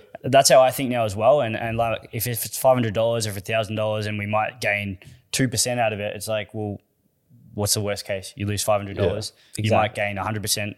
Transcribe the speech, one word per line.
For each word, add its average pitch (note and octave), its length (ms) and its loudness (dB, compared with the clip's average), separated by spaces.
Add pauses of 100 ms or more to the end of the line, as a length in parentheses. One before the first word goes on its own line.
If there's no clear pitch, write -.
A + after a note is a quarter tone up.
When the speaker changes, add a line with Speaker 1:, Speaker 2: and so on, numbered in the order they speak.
(240)
Speaker 1:
Yeah. C3 60 -4
Speaker 2:
That's C3+ 200 6
how C#3+ 120 8
I C3 100 6
think C3+ 200 -4
now A#2+ 140 0
as G2 100 -4
well. B2+ 260 4
And, A2 140 -2
and, A2+ 220 -4
like, A2+ 340 -2
if, A#2+ 160 -6
if A#2 180 -6
it's - 120 -10
five C3 180 6
hundred A#2 180 2
dollars A2+ 320 0
or G#2+ 60 -4
if G2 60 -8
a G2 40 -10
thousand A2 340 -2
dollars G#2+ 300 -2
and G#2+ 140 -4
we G#2 80 -4
might G#2+ 340 -2
gain G2+ 380 -2 (320)
two C3+ 160 2
percent A#2+ 320 0
out A2 140 2
of G2+ 60 -6
it, G#2 160 -6
it's G2+ 120 -10
like, G#2+ 260 -4
well, G#2 260 -6 (760)
what's G2+ 200 0
the A2 60 -2
worst G2+ 260 -4
case? G2 280 -6
You G2+ 120 -6
lose G2+ 160 -2
five G#2 160 2
hundred G2+ 180 -8
dollars. G#2 360 -2 (240)
Speaker 1:
Yeah. G#2 80 -4
Speaker 2:
You G#2+ 60 2
might G#2+ 200 4
Speaker 3:
Exactly. G#2+ 120 -4
Speaker 2:
gain G2+ 140 -4
a F#2+ 60 -2
hundred G#2+ 180 -4
percent, G#2 360 -4